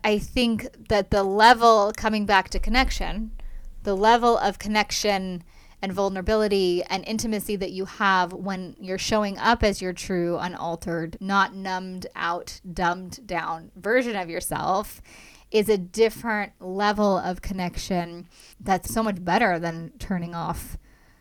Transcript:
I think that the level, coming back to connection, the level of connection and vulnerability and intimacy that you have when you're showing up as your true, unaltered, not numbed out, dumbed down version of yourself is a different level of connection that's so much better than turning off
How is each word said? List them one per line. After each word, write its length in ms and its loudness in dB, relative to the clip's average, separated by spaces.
I 160 2
think 680 -2
that 220 2
the 120 2
level, 720 8
coming 300 0
back 240 4
to 100 -2
connection, 720 0
the 120 0
level 420 6
of 220 0
connection 840 -2
and 120 -4
vulnerability 880 2
and 220 -6
intimacy 520 -4
that 140 -6
you 140 -6
have 480 2
when 460 -8
you're 180 -6
showing 400 0
up 260 2
as 180 2
your 120 -4
true, 440 -2
unaltered, 800 -6
not 340 2
numbed 640 -8
out, 440 -6
dumbed 540 -2
down 480 -6
version 400 0
of 140 -6
yourself 720 -4
is 180 2
a 80 4
different 840 -2
level 580 0
of 240 -4
connection 840 -6
that's 340 0
so 100 0
much 200 -4
better 360 2
than 400 -8
turning 340 -6
off 440 -8